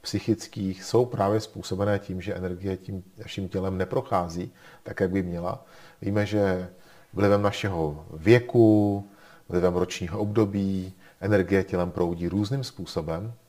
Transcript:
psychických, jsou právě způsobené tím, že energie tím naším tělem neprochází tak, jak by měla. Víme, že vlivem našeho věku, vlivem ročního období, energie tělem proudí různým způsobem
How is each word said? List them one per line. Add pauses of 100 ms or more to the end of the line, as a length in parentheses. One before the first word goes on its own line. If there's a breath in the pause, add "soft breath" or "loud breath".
psychických,
jsou
právě
způsobené
tím,
že
energie
tím (140)
naším
tělem
neprochází (320 loud breath)
tak,
jak
by
měla. (360 loud breath)
Víme,
že (440 soft breath)
vlivem
našeho
věku, (420 loud breath)
vlivem
ročního
období, (280 soft breath)
energie
tělem
proudí
různým
způsobem (160)